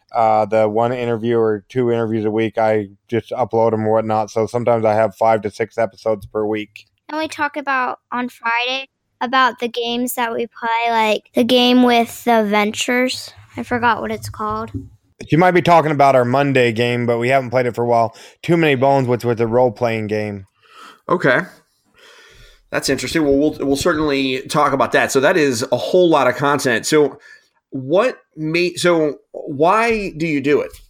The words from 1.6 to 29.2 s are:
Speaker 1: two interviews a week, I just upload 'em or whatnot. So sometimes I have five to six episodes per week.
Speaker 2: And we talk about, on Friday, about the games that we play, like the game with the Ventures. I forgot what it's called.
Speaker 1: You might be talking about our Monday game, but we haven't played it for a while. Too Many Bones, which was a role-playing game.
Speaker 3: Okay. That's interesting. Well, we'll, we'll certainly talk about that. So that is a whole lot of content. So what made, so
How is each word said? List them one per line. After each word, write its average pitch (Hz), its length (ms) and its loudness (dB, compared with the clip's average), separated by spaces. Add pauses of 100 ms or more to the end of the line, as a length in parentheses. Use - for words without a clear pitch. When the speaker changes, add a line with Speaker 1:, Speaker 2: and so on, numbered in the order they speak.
Speaker 1:
two 123 220 -2
interviews 113 340 -2
a 107 60 0
week, 110 260 -2
I 110 320 0 (180)
just 113 220 -4
upload 113 420 0
'em 110 160 -2
or 110 60 2
whatnot. 110 360 0
So 110 160 -2
sometimes 117 380 -2
I 107 120 2
have 110 200 0
five 113 280 2
to 104 80 -6
six - 260 -8
episodes 110 480 -4
per 107 180 -6
week. 107 440 -8 (200)
Speaker 2:
And 302 100 -10
we 320 100 -6
talk 294 280 -6
about, 269 440 -4 (120)
on 247 160 -6
Friday, 247 640 -6 (320)
about 262 380 0
the 240 80 -4
games 240 480 -6
that 233 180 -4
we 233 140 -4
play, 233 420 -4
like 220 440 0
the 247 100 2
game 247 400 4
with 233 420 0
the 226 180 4
Ventures. 220 880 -2 (240)
I 240 80 -10
forgot 233 380 -2
what 220 100 -6
it's 214 180 -10
called. 220 420 -8 (580)
Speaker 1:
You 147 80 4
might 180 140 6
be 175 100 4
talking 160 300 4
about 139 240 4
our 123 100 6
Monday 127 480 2
game, 120 320 0
but 117 140 0
we 123 100 0
haven't 131 220 0
played 123 160 0
it 117 80 -4
for 120 80 -2
a 120 40 -2
while. 117 280 0 (260)
Too 170 160 0
Many 151 180 2
Bones, 135 320 2
which 120 160 -2
was 120 160 -2
a 117 80 2
role-playing 113 600 0
game. 104 380 -6 (640)
Speaker 3:
Okay. 165 340 0 (1300)
That's 147 180 -4
interesting. 135 340 -2
Well, 139 140 2
we'll, 147 300 0
we'll 139 80 2
certainly 139 720 -2
talk 143 260 2
about 123 200 0
that. 123 180 2
So 135 80 2
that 170 180 2
is 131 340 0
a 123 60 0
whole 180 320 2
lot 139 180 4
of 123 80 0
content. 139 500 0
So 147 340 2 (500)
what 160 480 -2 (180)
made, 165 420 -4
so 160 420 0 (120)